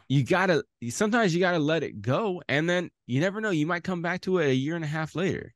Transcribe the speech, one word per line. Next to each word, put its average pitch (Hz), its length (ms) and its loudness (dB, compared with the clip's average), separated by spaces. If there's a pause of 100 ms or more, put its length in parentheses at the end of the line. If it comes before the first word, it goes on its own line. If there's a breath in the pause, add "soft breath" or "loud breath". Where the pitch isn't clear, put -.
you 135 160 4
gotta, 180 400 2 (260)
sometimes 214 440 2
you 175 80 0
gotta 175 180 2
let 151 240 0
it - 180 -8
go, 180 460 -2
and 156 220 0
then 175 200 0 (180)
you 123 120 0
never 196 220 0
know. 214 80 -2
You 156 160 2
might 175 180 -2
come 180 180 -4
back 175 200 -4
to 185 160 0
it 165 100 2
a 131 80 4
year 143 220 -2
and 160 80 -6
a - 20 -4
half 156 280 -6
later 156 400 -2